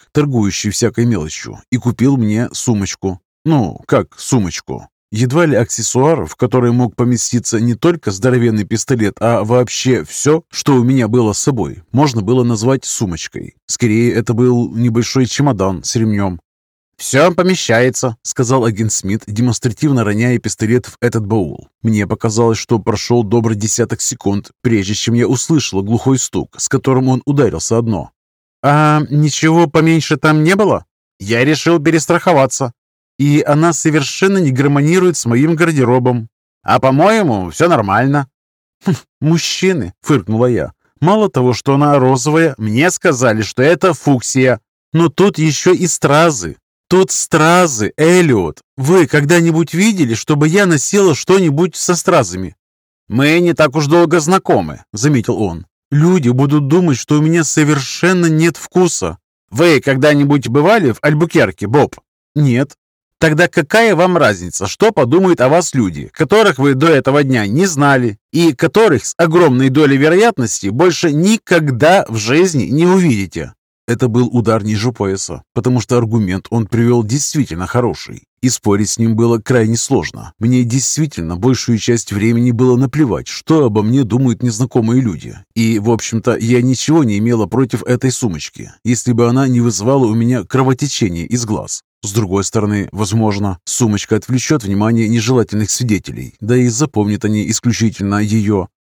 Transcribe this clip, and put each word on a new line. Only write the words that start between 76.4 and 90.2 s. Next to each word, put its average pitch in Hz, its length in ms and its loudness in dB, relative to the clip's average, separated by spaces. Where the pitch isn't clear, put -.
он 113 180 -2
привел 117 380 0
действительно 104 640 -4
хороший, - 560 -4
и 127 80 0
спорить 104 400 -2
с - 80 -6
ним 113 180 0
было 117 220 2
крайне 113 400 0
сложно. - 640 -4
Мне 123 260 2
действительно 117 720 -4
большую 120 400 0
часть 120 340 -2
времени 117 400 0
было 123 240 2
наплевать, 123 540 -2
что 160 340 0
обо 107 200 0
мне 127 200 0
думают 123 400 -2
незнакомые 120 580 0
люди. 85 360 -6
И, 113 240 0
в 107 100 -2
общем-то, 113 480 -2
я 120 240 2
ничего 131 440 0
не 101 120 0
имела 110 280 0
против 127 380 -2
этой 127 280 0
сумочки, - 600 -8
если 123 300 -2
бы 120 160 2
она 131 180 2
не 123 140 2
вызывала 120 440 0
у 107 80 0
меня 117 300 0